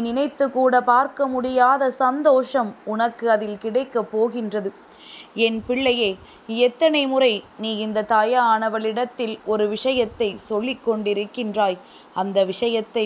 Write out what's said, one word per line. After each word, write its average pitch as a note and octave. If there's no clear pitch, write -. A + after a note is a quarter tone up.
நினைத்து C4+
கூட B3+
பார்க்க C4
முடியாத B3+
சந்தோஷம் B3+
உனக்கு A3+
அதில் G#3
கிடைக்கப் A#3
போகின்றது. G#3+
என் A3+
பிள்ளையே, B3
எத்தனை D4
முறை C4
நீ A3
இந்த G#3+
தாயானவளிடத்தில் A3
ஒரு G#3+
விஷயத்தை A3+
சொல்லிக் A3+
கொண்டிருக்கின்றாய். G#3
அந்த G3
விஷயத்தை A3